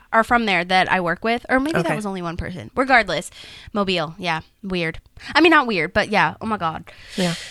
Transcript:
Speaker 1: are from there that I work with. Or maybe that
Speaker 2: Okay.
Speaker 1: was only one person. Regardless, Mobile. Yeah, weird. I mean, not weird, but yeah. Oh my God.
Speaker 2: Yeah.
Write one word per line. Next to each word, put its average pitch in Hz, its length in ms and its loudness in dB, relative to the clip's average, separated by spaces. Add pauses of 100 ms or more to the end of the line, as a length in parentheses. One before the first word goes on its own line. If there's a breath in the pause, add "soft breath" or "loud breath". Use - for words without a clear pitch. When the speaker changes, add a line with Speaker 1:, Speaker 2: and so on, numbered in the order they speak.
(120)
Speaker 1:
are 226 140 4
from 240 220 2
there 180 180 2
that 185 260 2
I 185 80 2
work 175 240 -2
with. 233 240 -2
Or 262 140 2
maybe 311 120 -2
that - 120 0
Speaker 2:
Okay. 311 100 0
Speaker 1:
was 208 100 -6
only 196 160 -6
one 170 140 -6
person. 175 400 -10
Regardless, 226 560 0 (400 loud breath)
Mobile. 180 460 -2
Yeah, 165 240 -4 (220)
weird. 175 360 -4 (340 loud breath)
I - 60 4
mean, 330 120 8
not 302 140 6
weird, 180 280 -2
but 196 160 0
yeah. 175 320 2
Oh - 40 -6
my 220 120 -4
God. 165 260 -4 (320 loud breath)
Speaker 2:
Yeah. 175 200 0 (160 loud breath)